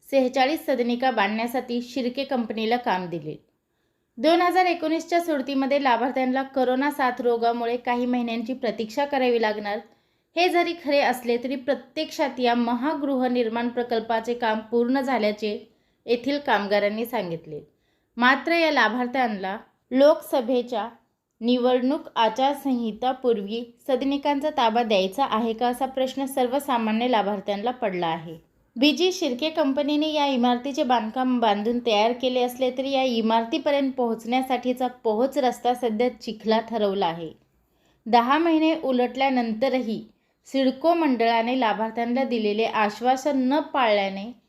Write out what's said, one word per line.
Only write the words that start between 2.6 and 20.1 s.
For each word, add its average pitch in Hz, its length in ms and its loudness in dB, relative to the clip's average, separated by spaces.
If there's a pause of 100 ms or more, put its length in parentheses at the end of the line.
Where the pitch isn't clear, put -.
काम 185 320 -2
दिले. 156 360 -10 (720)
दोन 320 240 4
हजार 359 240 4
एकोणीसच्या 330 560 0
सोडतीमध्ये 277 640 0
लाभार्थ्यांना 254 600 2
करोना 262 480 0
साथ 269 280 0
रोगामुळे 233 580 0
काही 247 280 -2
महिन्यांची 240 480 -2
प्रतीक्षा 226 520 -2
करावी 254 360 2
लागणार, 214 360 -2 (580)
हे 349 140 4
जरी 349 240 2 (120)
खरे 285 140 2
असले 240 380 0
तरी 254 180 -4
प्रत्यक्षात 285 840 -4
या 240 160 2
महागृहनिर्माण 247 1120 0
प्रकल्पाचे 240 640 -2
काम 220 260 0
पूर्ण 240 420 0
झाल्याचे 220 680 -2 (340)
येथील 240 340 0
कामगारांनी 208 680 0
सांगितले. 165 560 -6 (560)
मात्र 269 340 2
या 330 200 2
लाभार्थ्यांना 233 840 0 (340)
लोकसभेच्या 254 1000 2 (520)